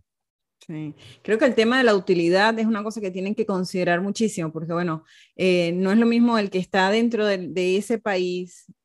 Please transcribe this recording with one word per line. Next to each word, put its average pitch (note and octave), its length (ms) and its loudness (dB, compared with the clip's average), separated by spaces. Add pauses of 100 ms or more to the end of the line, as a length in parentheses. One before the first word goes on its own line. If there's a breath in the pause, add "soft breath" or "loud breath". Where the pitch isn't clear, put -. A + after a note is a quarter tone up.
(680)
Sí, D#3 280 -10 (280 loud breath)
creo G#3+ 160 0
que D#4 60 2
el B3+ 100 4
tema A3+ 240 2
de C4 60 2
la A3 100 6
utilidad F#3+ 640 2
es A3 80 0
una A3 160 0
cosa A3 180 -8
que G3 100 -6
tienen F#3+ 240 -4
que G#3+ 120 -4
considerar F3+ 540 -2
muchísimo, G3+ 520 -2
porque, D#3+ 200 -8
bueno, E3 320 -4 (320 soft breath)
eh, F3 360 2
no F#3 200 0
es G#3+ 60 4
lo A#3 80 4
mismo A#3 320 4
el G#3 120 -2
que F#3 80 -2
está F#3+ 320 0
dentro A3 360 0
de, F#3+ 220 -2
de F3+ 280 0
ese G#3+ 220 -2
país F3+ 680 -4 (200)